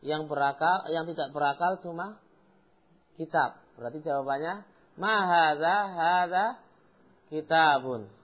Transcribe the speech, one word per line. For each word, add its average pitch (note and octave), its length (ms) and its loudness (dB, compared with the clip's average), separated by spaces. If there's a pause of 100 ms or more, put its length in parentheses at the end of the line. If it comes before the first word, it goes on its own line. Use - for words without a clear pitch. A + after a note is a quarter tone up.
yang D3+ 240 -4
berakal, D3 640 0
yang E3 160 -2
tidak D#3 240 -6
berakal D3 480 0
cuma F3+ 400 -10 (960)
kitab. D#3 480 -2 (160)
Berarti C3 240 -10
jawabannya C#3+ 560 -4 (400)
ma G#3 140 0 (100)
hadza, E3 520 4 (120)
hadza F3+ 560 2 (880)
kitabun. C#3 800 2 (120)